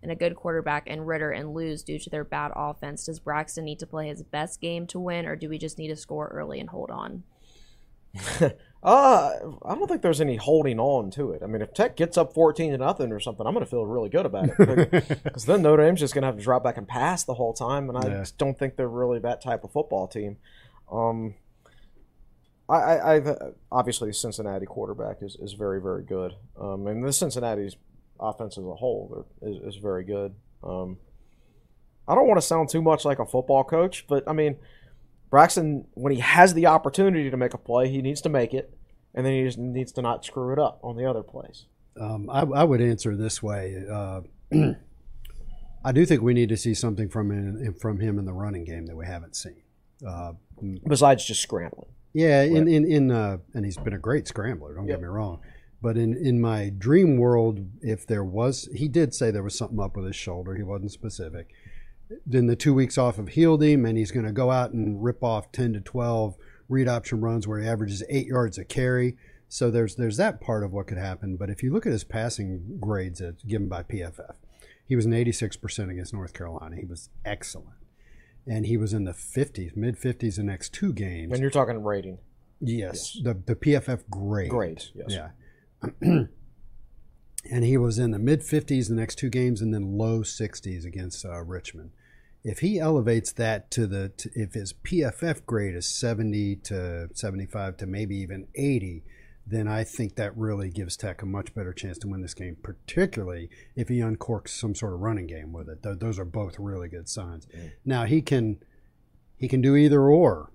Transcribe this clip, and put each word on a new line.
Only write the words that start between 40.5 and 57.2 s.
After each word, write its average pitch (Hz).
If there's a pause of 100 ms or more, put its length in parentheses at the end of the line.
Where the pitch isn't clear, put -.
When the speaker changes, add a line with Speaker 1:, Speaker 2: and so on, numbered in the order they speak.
Speaker 2:
it 139
up 143
on 117
the 123
other 120
plays. - (340)
Speaker 3:
Um, 107
I, 135
I 139
would 139
answer 117
this 110
way. 98
Uh, 98 (300)
<clears throat> 147 (1120)
I 131
do 151
think 139
we 123
need 120
to 110
see 113
something 107
from 104
him, 101
from 104
him 101
in 98
the 95
running 95
game 82
that 82
we 82
haven't 85
seen. - (420)
Uh, 87 (540)
Speaker 2:
Besides 139
just -
scrambling. - (240)
Speaker 3:
Yeah, 156
in, 156 (120)
Speaker 2:
Right. 165
Speaker 3:
in, 156
in, 139
uh, 107 (160)
and 107
he's 98
been 104
a 98
great 135
scrambler, 90
don't 101
Speaker 2:
Yep. -
Speaker 3:
get 87
me 87
wrong. 95 (420)
But 113
in, 113
in 123
my 107
dream 139
world, 113 (140)